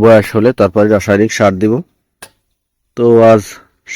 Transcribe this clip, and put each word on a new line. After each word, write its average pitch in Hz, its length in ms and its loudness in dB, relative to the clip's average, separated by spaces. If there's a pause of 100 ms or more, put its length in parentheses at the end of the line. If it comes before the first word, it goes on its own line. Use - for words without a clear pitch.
বয়স 110 320 2
হলে 110 140 0 (100)
তারপরে 104 360 0
রাসায়নিক 104 420 -2
সার 101 240 0
দিব। 107 120 -2 (1200)
তো 120 60 -4 (280)
আজ 110 100 2 (540)